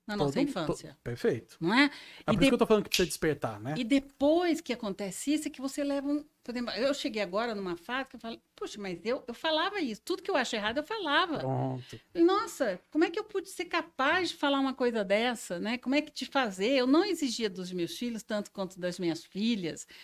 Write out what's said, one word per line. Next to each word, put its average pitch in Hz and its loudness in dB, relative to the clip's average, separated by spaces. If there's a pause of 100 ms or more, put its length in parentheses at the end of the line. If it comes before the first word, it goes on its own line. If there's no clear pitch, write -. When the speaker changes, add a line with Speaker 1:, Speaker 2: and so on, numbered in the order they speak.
Speaker 1:
na 214 -6
nossa 143 2
Speaker 2:
Todo, 247 2
to-, 285 0
Speaker 1:
infância. - -4
Speaker 2:
perfeito. 120 -2
Speaker 1:
Não 170 2
é? 269 8 (340)
Speaker 2:
É - -20
Speaker 1:
E - -20
Speaker 2:
por - 2
isso 220 2
Speaker 1:
de-, 277 8
Speaker 2:
que 262 6
eu 247 6
tô 226 4
falando 214 6
que - -10
precisa 185 2
despertar, 139 -2
né? 120 -6
Speaker 1:
e 247 -4
depois 285 2
que - -6
acontece 208 -4
isso, 302 -2
é - -4
que 285 -10
você 269 -4
leva 285 -2
um, 294 -2 (200)
por - -10
exemplo, 240 -4
eu 262 0
cheguei 226 -4
agora 208 -2
numa 190 -4
fase 254 -6
que - -20
eu - -20
falo, 226 -10 (160)
"Puxa, - -10
mas 185 -8
eu, 233 -2
eu 233 -10
falava 330 0
isso. 233 -4
Tudo 359 -4
que - -6
eu 392 0
acho 247 0
errado, 214 -2
eu 294 0
falava." 330 0
Speaker 2:
Pronto. 131 -4 (140)
Speaker 1:
E, 349 2
nossa, 339 4 (120)
como 302 4
é 370 4
que 339 -6
eu 427 0
pude 392 -6
ser - -8
capaz 330 0
de - -8
falar 277 2
uma 269 0
coisa 226 0
dessa, 214 0
né? 214 -2
Como 254 0
é 294 4
que 302 -14
te - -8
fazer? 208 0
Eu 262 4
não 294 6
exigia 277 -2
dos 180 -8
meus 170 -2
filhos 233 -6
tanto 208 -4
quanto 185 -8
das 180 -4
minhas 165 0
filhas, 202 -2 (160)